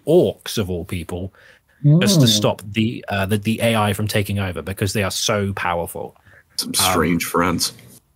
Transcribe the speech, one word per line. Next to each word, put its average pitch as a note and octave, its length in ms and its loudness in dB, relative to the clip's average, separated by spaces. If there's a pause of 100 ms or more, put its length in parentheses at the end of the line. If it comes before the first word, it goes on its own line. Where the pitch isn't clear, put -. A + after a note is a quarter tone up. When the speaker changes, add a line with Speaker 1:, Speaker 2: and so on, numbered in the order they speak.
Speaker 1:
orcs C#3+ 500 2
of F#2+ 120 -2
all E2+ 160 -6
people, F2+ 460 -8 (680)
just G3 220 6
to B2+ 60 8
Speaker 2:
Mm. - 20 4
Speaker 1:
stop G#2+ 360 0
the, A2 440 -2
uh, G2 160 -2
the, G#2 120 0
the G#2+ 240 -2
A A#2 140 2
I G#2 180 2
from G#2+ 140 -2
taking G2+ 320 -2
over F2+ 220 -6
because F#2+ 320 -4
they G#2 100 0
are F#2 80 -2
so G2+ 420 -2
powerful. F2 600 -4 (420)
Speaker 3:
Some - 120 -6
Speaker 1:
Um, - 60 -8
Speaker 3:
strange F2 500 0
friends. E2+ 480 0 (420)